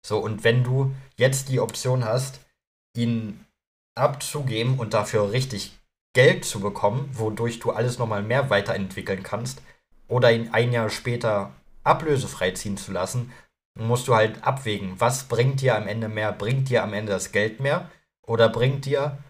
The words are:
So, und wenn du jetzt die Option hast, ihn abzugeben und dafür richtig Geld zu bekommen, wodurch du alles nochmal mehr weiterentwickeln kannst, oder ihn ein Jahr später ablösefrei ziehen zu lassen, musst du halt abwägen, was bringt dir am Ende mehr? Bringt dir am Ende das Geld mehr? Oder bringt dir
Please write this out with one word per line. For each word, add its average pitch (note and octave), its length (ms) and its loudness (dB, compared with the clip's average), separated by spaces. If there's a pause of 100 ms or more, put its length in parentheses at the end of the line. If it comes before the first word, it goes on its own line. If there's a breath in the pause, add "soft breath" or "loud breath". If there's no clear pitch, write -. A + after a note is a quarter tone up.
So, G#2+ 140 -2
und A2+ 240 -4
wenn A#2+ 200 6
du C3 280 0 (240 loud breath)
jetzt C3+ 340 2
die B2+ 100 0
Option B2+ 440 -2
hast, B2 360 -2 (560)
ihn A#2 500 -4 (500)
abzugeben C3 840 -2
und A2 140 -4
dafür G#2 380 0
richtig A#2 460 -4 (360)
Geld C3+ 320 6
zu - 140 -6
bekommen, G#2 540 -2
wodurch A2 460 -4
du - 120 -2
alles B2 260 -2
nochmal A2 260 -2
mehr C3 260 0
weiterentwickeln G2 760 -2
kannst, B2 380 -8 (460 loud breath)
oder A#2+ 240 8
ihn A2+ 200 2
ein A#2+ 200 2
Jahr A2+ 180 0
später G#2+ 600 -2 (320)
ablösefrei C#3 680 0
ziehen G2 260 -8
zu - 140 -12
lassen, F#2+ 400 -4 (480 loud breath)
musst A#2 280 0
du A#2+ 80 6
halt A2 280 2
abwägen, G#2 540 -4
was B2 280 0
bringt C3 360 2
dir B2+ 140 4
am G#2+ 120 -4
Ende G#2+ 220 -4
mehr? G#2+ 220 -2
Bringt C3 380 -2
dir A#2+ 140 2
am G#2 100 -4
Ende G#2+ 180 -4
das F#2 200 -4
Geld G#2+ 280 0
mehr? D#3 320 -2 (340 loud breath)
Oder A2+ 240 4
bringt B2 360 0
dir C#3 340 -2 (100)